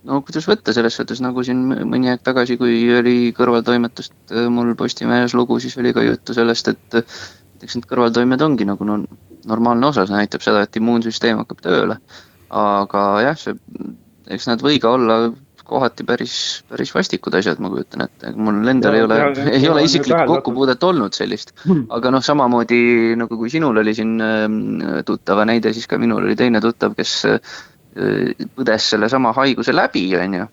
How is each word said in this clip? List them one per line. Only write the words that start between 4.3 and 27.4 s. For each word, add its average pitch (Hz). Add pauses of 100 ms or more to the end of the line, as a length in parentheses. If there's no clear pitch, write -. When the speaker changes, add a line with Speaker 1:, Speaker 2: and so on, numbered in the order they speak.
Speaker 1:
äh, 117
mul 120
Postimehes 120
lugu, 120
siis 127
oli 123
ka 113
juttu 120
sellest, 117
et, -
äh, - (320)
näiteks -
need 120
kõrvaltoimed 123
ongi 131
nagu 101
no-, 104 (420)
normaalne 117
osa, 139
see 101
näitab 104
seda, 104
et -
immuunsüsteem 113
hakkab -
tööle. 92 (500)
Aga 101 (240)
jah, 160
see, - (720)
eks -
nad 117
või 139
ka 113
olla 113 (420)
kohati 123
päris, 123 (320)
päris 123
vastikud -
asjad, 95
ma 95
kujutan -
ette. -
Mul 107 (100)
endal 120
Speaker 2:
Ja, 107
Speaker 1:
ei 113
ole, 110
Speaker 2:
ja, 147
ja, 139
Speaker 1:
<laughs> 127
ei 151
ole 156
Speaker 2:
on 151
ju -
Speaker 1:
isiklikku 143
Speaker 2:
täheldatud. 160
Speaker 1:
kokkupuudet 131
olnud 120
sellist. 98
Speaker 2:
Hmm. 151
Speaker 1:
Aga 120
noh, 131
samamoodi 120 (400)
nagu 113
kui 117
sinul 147
oli 107
siin, 110
ähm, 110 (480)
tuttava 104
näide, 113
siis 113
ka -
minul 107
oli 104
teine 120
tuttav, 107
kes, - (100)
äh, 107 (1160)